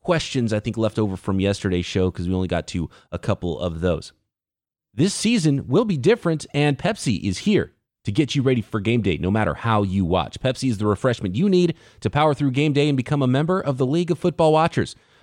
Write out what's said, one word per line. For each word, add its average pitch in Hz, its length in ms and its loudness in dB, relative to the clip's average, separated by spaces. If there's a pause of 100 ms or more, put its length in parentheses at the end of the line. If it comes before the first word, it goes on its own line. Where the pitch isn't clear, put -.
questions, 135 500 0
I 107 80 0
think, 110 180 -6
left 113 220 0
over 101 160 0
from 95 240 -2
yesterday's 95 460 0
show, 92 260 0
'cause 87 160 -6
we 92 60 0
only 92 160 -2
got 82 180 -4
to 82 220 -4 (200)
a 87 80 -8
couple 90 400 -4
of 82 220 -4
those. 85 320 -2 (840)
This 170 200 2
season 156 560 0
will 170 160 4
be 196 100 0
different, 165 580 0
and 147 240 2
Pepsi 180 460 -2
is 95 160 -2
here 196 340 0 (300)
to 110 80 -4
get 143 240 0
you 143 60 2
ready 123 200 2
for 104 200 -6
game 113 200 0
day, 90 160 0
no 87 140 0
matter 104 220 0
how 110 300 0
you 98 200 0
watch. 85 380 -2
Pepsi 131 280 -2
is 107 80 -2
the 104 80 -4
refreshment 104 520 0
you 190 100 2
need 180 260 4 (280)
to 101 80 -2
power 147 240 2
through 139 180 0
game 143 220 2
day 143 160 2
and 139 80 2
become 139 240 0
a 127 60 2
member 160 340 2
of 135 160 -2
the 135 80 2
League 165 260 0
of 160 80 0
Football 165 320 2
Watchers. 156 420 2 (300)